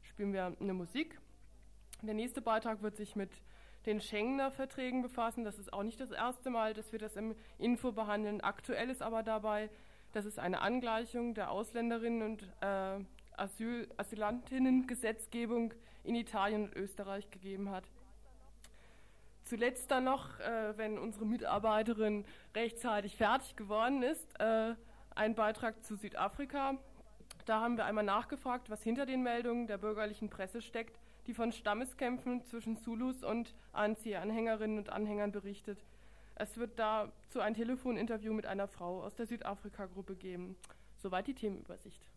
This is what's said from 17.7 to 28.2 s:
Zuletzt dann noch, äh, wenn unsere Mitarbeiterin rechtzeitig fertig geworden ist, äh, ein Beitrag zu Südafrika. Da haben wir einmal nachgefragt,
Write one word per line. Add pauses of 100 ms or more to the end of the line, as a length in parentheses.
Zuletzt
dann
noch,
äh,
wenn
unsere
Mitarbeiterin (300)
rechtzeitig
fertig
geworden
ist,
äh, (400)
ein
Beitrag
zu
Südafrika. (680)
Da
haben
wir
einmal
nachgefragt,